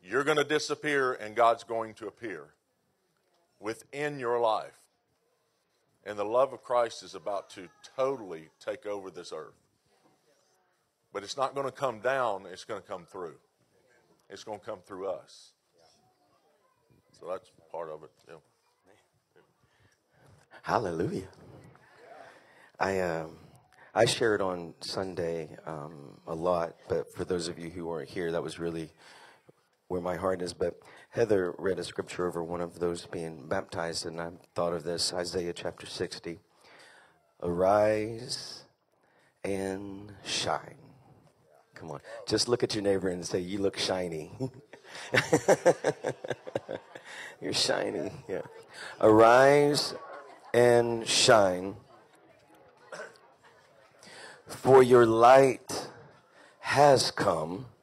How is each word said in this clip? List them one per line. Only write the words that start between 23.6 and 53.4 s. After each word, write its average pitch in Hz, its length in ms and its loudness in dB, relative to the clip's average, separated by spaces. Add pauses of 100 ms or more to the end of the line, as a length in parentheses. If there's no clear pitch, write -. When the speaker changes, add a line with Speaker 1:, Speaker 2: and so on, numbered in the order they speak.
Speaker 2:
I 107 120 4
shared 110 360 0
on 90 380 -4
Sunday, 85 840 -6
um, 73 640 -14
a 82 80 -8
lot, 85 400 -2 (140)
but - 260 -4
for 90 100 -6
those 87 220 -4
of 85 120 -10
you 85 120 -12
who 85 160 -10
weren't 80 220 -8
here, 85 240 -6
that 82 100 -2
was 80 160 -10
really 82 340 -6 (960)
where 90 140 -6
my 90 160 -4
heart 92 260 -2
is. 87 100 -8
But 87 280 -4 (300)
Heather 104 480 0
read 90 200 -2
a 87 60 -6
scripture 90 420 -6
over 85 160 -4
one 85 180 -6
of 87 200 -8
those 85 260 -4
being 80 400 -10
baptized, 85 600 -6
and 82 140 -10
I 85 120 -8 (240)
thought 85 160 0
of 85 100 -6
this, 85 300 -4
Isaiah 87 400 -4
chapter 85 340 -10
sixty. - 540 -8 (1000)
"Arise 107 1200 0 (800)
and 98 680 -6 (120)
shine." - 540 -4 (960)
Come 80 180 -14
on. 71 80 -10 (260)
Just 107 220 0
look 120 160 2
at - 100 -4
your 107 80 -4
neighbor 95 260 0
and 90 160 -6
say, 98 140 -4
"You 92 220 -6
look 98 180 -2
shiny." 87 540 -4 (800)
<laughs> 135 280 2 (2000)
You're 85 120 -6
shiny. 101 580 -2 (160)
Yeah. 92 160 -6 (580)
"Arise 135 960 8 (600)
and 117 520 6
shine, 98 720 4 (2750)